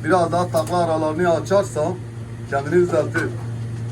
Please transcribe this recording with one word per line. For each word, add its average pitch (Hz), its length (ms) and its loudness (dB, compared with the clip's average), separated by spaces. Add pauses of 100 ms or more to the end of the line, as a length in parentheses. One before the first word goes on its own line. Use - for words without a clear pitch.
Biraz 170 280 4
daha 170 160 2
takla 165 360 0
aralarını 160 460 0
açarsa 165 600 2 (580)
kendini 139 240 -2
düzeltir. 165 500 2 (680)